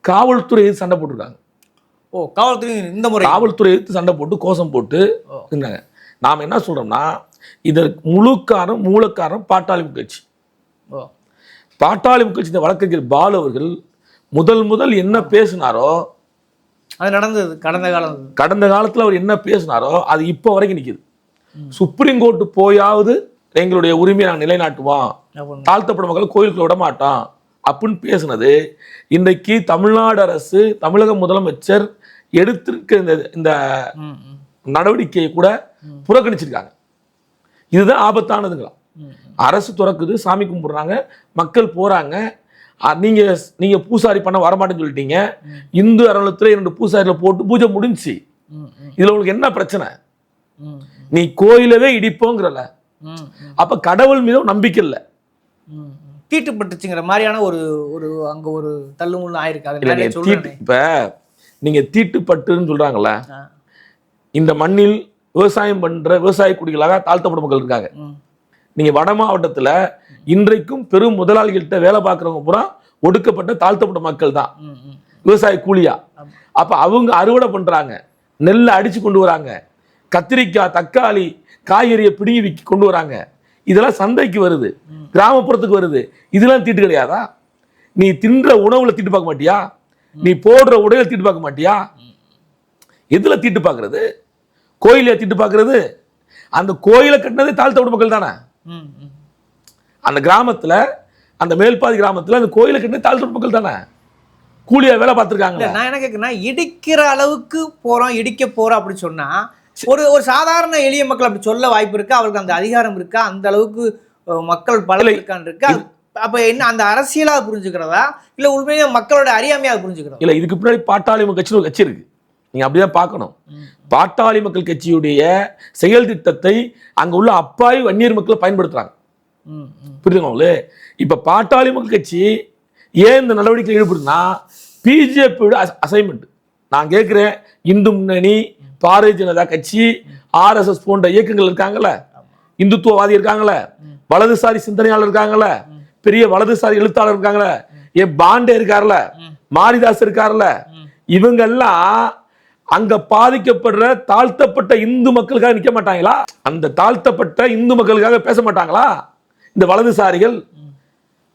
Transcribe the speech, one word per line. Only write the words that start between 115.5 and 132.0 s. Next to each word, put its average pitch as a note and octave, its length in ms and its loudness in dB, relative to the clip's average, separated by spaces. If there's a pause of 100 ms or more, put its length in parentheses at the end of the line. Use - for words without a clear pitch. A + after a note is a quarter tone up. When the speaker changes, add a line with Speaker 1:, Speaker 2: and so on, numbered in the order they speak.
Speaker 2:
அது C#4 120 0
Speaker 1:
இது - 420 -16
Speaker 2:
அப்ப A3+ 260 -2
என்ன, B3 180 0
அந்த A3+ 200 0
அரசியலா C#4 560 0
புரிஞ்சுக்கிறதா, F#3+ 640 -4 (300)
இல்ல C#4 160 0
உண்மையிலேயே C#4+ 420 0
மக்களோட C4+ 360 -2 (100)
அறியாமையா C4+ 380 -2
புரிஞ்சுக்கிறதா? D#3+ 420 -12
Speaker 1:
இல்ல, D#3+ 160 0
இதுக்கு E3 220 -2
பின்னாடி A3+ 300 0
பாட்டாளி G#3 400 0
மக்கள் F#3 120 -4
கட்சின்னு G#3 220 0
ஒரு D#3+ 80 -4
கட்சி F3+ 140 -2
இருக்கு. C3 240 -2 (480)
நீங்க C3 120 -2
அப்படிதான் E3+ 340 0
பார்க்கணும். F3 360 -6 (100)
Speaker 2:
ம். - 220 -20 (220)
Speaker 1:
பாட்டாளி G#3+ 520 2
மக்கள் F3+ 280 -6
கட்சியுடைய D3+ 500 0 (500)
செயல் A#3 360 2
திட்டத்தை F3+ 480 -2 (400)
அங்க E3+ 220 -2
உள்ள A3 160 4
அப்பாவி A#3+ 500 2
வன்னியர் A3+ 320 0
மக்களை G#3+ 260 0
பயன்படுத்துறாங்க. F3+ 520 -4 (500)
Speaker 2:
ம், D3+ 260 -20 (160)
ம். C#3+ 180 -20
Speaker 1:
புரியுதுங்களா F3+ 280 0
உங்களுக்கு? D#3 420 -2 (240)
இப்ப - 280 0
பாட்டாளி A#3+ 480 2
மக்கள் A#3 240 -6
கட்சி E3+ 260 -4 (720)